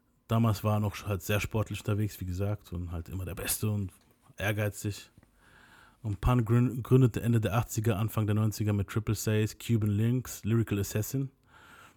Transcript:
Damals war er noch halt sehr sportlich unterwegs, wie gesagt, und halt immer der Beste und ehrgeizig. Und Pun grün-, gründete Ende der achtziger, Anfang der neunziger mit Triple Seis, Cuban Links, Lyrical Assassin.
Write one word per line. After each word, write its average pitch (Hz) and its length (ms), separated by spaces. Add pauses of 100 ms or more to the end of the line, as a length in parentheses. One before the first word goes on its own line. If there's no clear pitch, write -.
(260)
Damals 113 380
war 107 140
er - 20
noch 104 260
halt 101 160
sehr 104 160
sportlich 104 400
unterwegs, 104 420
wie 92 60
gesagt, 98 460
und 87 180
halt 85 180
immer 92 160
der - 120
Beste - 340
und 104 220 (440)
ehrgeizig. 104 760 (920)
Und 104 180
Pun 123 240
grün-, 120 380
gründete 127 400
Ende 117 180
der 104 160
achtziger, 110 420
Anfang 110 280
der 104 80
neunziger 107 380
mit 101 160
Triple 107 260
Seis, 107 440
Cuban 107 320
Links, 117 540
Lyrical 107 340
Assassin. 107 520 (680)